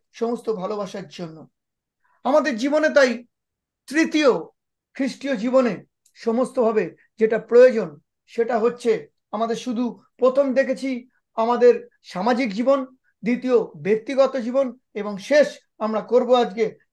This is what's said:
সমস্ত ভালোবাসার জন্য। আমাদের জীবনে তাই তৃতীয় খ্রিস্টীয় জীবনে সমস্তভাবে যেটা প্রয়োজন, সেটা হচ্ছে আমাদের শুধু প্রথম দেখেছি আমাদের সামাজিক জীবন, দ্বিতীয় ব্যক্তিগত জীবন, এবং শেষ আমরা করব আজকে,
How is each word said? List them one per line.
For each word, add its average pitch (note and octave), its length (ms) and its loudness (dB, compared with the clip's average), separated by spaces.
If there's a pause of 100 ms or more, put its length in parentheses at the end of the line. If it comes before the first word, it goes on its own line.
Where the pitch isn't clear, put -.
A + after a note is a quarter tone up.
(120)
সমস্ত A#3 380 -6
ভালোবাসার G3 580 -8
জন্য। D#3+ 400 -16 (760)
আমাদের C#4 340 0
জীবনে D4 320 0
তাই B3+ 360 2 (640)
তৃতীয় D4+ 420 2 (640)
খ্রিস্টীয় C4+ 420 -6
জীবনে A#3 500 -2 (280)
সমস্তভাবে A3 840 -2 (240)
যেটা A3 200 2
প্রয়োজন, A3+ 600 4 (260)
সেটা A#3 340 -2
হচ্ছে A#3 480 -2 (240)
আমাদের A3 240 -4
শুধু A#3+ 460 -6 (160)
প্রথম C4 360 2
দেখেছি C4 540 -2 (260)
আমাদের A3+ 560 2 (140)
সামাজিক A3 500 -4
জীবন, C4 320 0 (380)
দ্বিতীয় B3 360 0
ব্যক্তিগত A3 760 -2
জীবন, B3+ 400 -4 (160)
এবং G#3 240 -8
শেষ C4+ 420 2 (180)
আমরা G#3+ 240 -4
করব A#3+ 320 2
আজকে, F#3+ 440 0 (160)